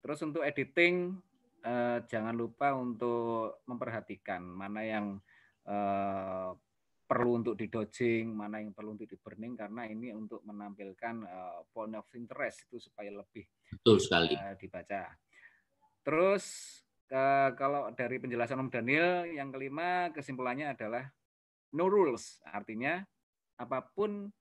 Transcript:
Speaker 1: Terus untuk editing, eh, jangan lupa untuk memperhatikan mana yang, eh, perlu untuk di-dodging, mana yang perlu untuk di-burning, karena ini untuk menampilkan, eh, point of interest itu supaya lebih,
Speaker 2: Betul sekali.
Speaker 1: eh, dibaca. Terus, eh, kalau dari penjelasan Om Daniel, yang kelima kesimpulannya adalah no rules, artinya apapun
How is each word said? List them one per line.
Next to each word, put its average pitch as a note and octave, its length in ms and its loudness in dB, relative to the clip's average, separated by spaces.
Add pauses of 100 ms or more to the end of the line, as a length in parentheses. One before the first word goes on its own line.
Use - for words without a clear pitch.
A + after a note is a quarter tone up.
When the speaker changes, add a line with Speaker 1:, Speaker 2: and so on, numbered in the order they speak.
Speaker 1:
Terus D3 180 -6
untuk D#3 220 -2
editing, F3 720 4 (480)
eh, A#2+ 400 0
jangan A2+ 320 -2
lupa A#2 400 0
untuk A#2 880 -2
memperhatikan G#2+ 760 -6
mana G2 400 -8
yang, G#2 400 -2 (400)
eh, G2 880 -2 (540)
perlu A#2+ 320 4
untuk A#2 180 0
di-dodging, A2+ 800 0
mana G#2 240 -6
yang G#2+ 160 -8
perlu G#2+ 240 -10
untuk G#2 100 -10
di-burning, G#2+ 480 -12
karena A2 300 -8
ini A2 260 -8
untuk A2 320 -10
menampilkan, G2+ 800 -10
eh, F2+ 460 -10
point A2 240 -8
of G#2+ 220 -10
interest B2 520 -6
itu A#2+ 140 -14
supaya G2+ 320 -12
lebih, G2+ 320 -14 (260)
Speaker 2:
Betul G#2+ 300 8
sekali. E2+ 320 6
Speaker 1:
eh, F#2+ 240 -2
dibaca. F#2 560 -8 (880)
Terus, F#3 440 4 (600)
eh, C3+ 460 6
kalau C#3 400 0
dari B2+ 260 -2
penjelasan A#2+ 400 0
Om C3 120 -2
Daniel, E3 580 4
yang C#3 240 -6
kelima E3 580 -2
kesimpulannya C3+ 640 -4
adalah A#2 320 -4 (680)
no E3 140 2
rules, F3 580 4
artinya A2+ 600 -4 (500)
apapun G3+ 880 -4